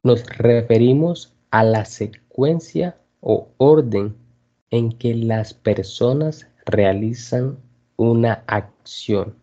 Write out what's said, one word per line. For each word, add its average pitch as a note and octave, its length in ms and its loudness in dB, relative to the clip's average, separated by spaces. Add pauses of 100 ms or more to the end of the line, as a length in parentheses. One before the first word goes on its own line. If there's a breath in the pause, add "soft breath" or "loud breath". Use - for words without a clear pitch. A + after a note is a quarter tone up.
nos A#2+ 220 2 (120)
referimos A#2+ 960 2 (160)
a A2 160 2
la A2 180 2
secuencia D#3+ 1120 -6 (220)
o - 380 -2
orden A2 580 2 (540)
en A#2 240 -2
que A#2+ 220 -4
las A2+ 380 -2
personas B2+ 920 -2 (180)
realizan A2+ 920 -2 (400)
una A#2 500 0
acción. G#2 960 -6